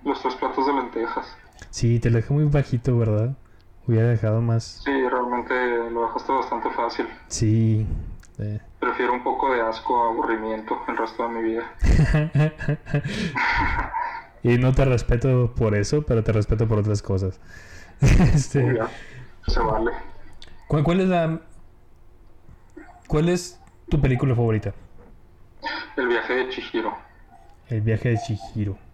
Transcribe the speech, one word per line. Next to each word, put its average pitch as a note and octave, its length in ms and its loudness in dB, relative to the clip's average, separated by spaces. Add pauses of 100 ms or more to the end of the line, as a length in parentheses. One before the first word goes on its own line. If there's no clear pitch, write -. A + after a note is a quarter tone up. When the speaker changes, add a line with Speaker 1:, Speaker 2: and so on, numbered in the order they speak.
Speaker 1:
los C#3 180 -2
tres B2+ 140 -2
platos C3+ 300 -2
de C#3+ 60 2
lentejas. A#2+ 640 -4 (340)
Speaker 2:
Sí, A#2 280 2
te A#2 120 2
lo A2+ 60 4
dejé A2+ 160 0
muy D3 120 4
bajito, C3+ 520 2
¿verdad? A2+ 380 2 (520)
Hubiera A2+ 220 4
dejado A2+ 340 2
más. A#2 420 -2
Speaker 1:
Sí, C#3+ 80 0 (160)
realmente B2 460 -2 (360)
lo A#2 160 -2
dejaste C3 260 -4
bastante A#2 380 -2
fácil. A#2 380 -4 (200)
Speaker 2:
Sí. A2 580 2 (520)
Eh. G#2 220 -6 (180)
Speaker 1:
Prefiero A#2+ 360 0
un B2 100 -4
poco C3+ 280 0
de A#2+ 100 2
asco A#2 420 0
a A#2 60 2
aburrimiento A2 680 -2 (100)
el A#2 80 -4
resto A2+ 300 -4
de A#2 80 -6
mi A2+ 80 -4
vida. A2+ 300 -4 (100)
Speaker 2:
<laughs> - 2000 0 (520)
Y A#2+ 120 4
no B2+ 160 4
te C3+ 120 4
respeto B2 720 2
por G#2+ 180 2
eso, G#2 280 0
pero A#2 200 2
te - 100 0
respeto G#2+ 360 2
por A2 100 2
otras G#2 240 0
cosas. F#2+ 380 -2 (300)
<laughs> - 300 -14
Este, C3+ 760 4
Speaker 1:
Ya, A2 120 -2 (600)
se - 120 2
vale. A2+ 300 0 (800)
Speaker 2:
¿cuál, D3 160 2
cuál F3 160 4
es F#3 80 2
la, E3 320 0 (1700)
cuál D#3 220 2
es - 300 -4 (300)
tu D3+ 100 2
película C3 360 2
favorita? A2 360 0 (1200)
Speaker 1:
El B2+ 100 0
viaje A#2+ 280 0
de B2+ 160 0
Chihiro. - 460 -6 (720)
Speaker 2:
El A2 120 -2
viaje A2 300 0
de A2+ 80 2
Chihiro. G#2 600 -6 (160)